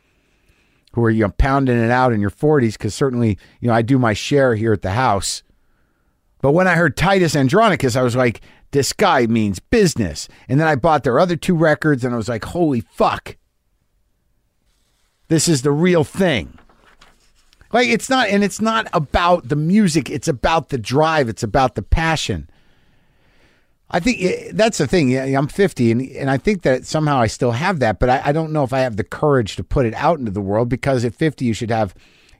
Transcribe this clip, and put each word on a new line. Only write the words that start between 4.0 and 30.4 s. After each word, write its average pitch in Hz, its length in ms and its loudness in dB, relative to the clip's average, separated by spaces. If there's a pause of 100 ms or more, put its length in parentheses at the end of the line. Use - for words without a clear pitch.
share 135 420 0
here 110 180 0
at 98 80 -2
the 92 100 -6
house. 107 520 -2 (1000)
But 135 100 2
when 180 160 2
I 175 80 2
heard 165 220 0
Titus 180 400 2
Andronicus, 135 580 2
I 131 60 0
was 123 160 0
like, 123 240 0 (300)
"This 139 200 0
guy 156 360 2
means 107 320 0
business." 135 680 -2 (220)
And 131 100 2
then 160 80 2
I 156 80 2
bought 151 300 0
their 127 140 2
other 175 180 0
two - 180 -2
records, 151 480 2
and 127 100 -2
I 120 40 -2
was 110 100 -6
like, 117 180 -6
"Holy 151 360 -2
fuck. - 560 -4 (1900)
This 160 180 2
is 151 140 2
the 143 100 0
real 165 320 2
thing." 147 560 -2 (1120)
Like, 240 160 2
it's 233 220 -2
not, 262 180 2
and 202 160 2
it's 190 160 -2
not 220 320 -2
about 175 560 0
the 147 80 -2
music. 160 540 2
It's - 180 -6
about 160 400 -2
the 139 100 -6
drive. 143 520 0
It's - 140 -8
about 123 320 0
the - 60 -6
passion. 147 680 -2 (1400)
I 175 120 -4
think 233 200 0
i-, - 320 -4
that's 220 240 0
the 175 100 0
thing. 160 220 2
Yeah, 131 140 0
I'm 135 240 0
fifty, - 440 0
and, 120 100 0
and 135 280 -6
I 135 80 0
think 208 260 -2
that 127 220 0
somehow 147 340 -2
I 113 80 2
still 123 240 -2
have 160 280 -2
that, 110 200 0
but 123 100 2
I, 131 160 2
I 147 60 0
don't 156 200 -2
know 151 120 0
if 120 100 -4
I 135 60 0
have 123 180 -2
the 110 60 -2
courage 135 520 0
to 98 80 -8
put 139 220 0
it 113 100 -2
out 156 240 0
into 113 120 -6
the 101 100 -4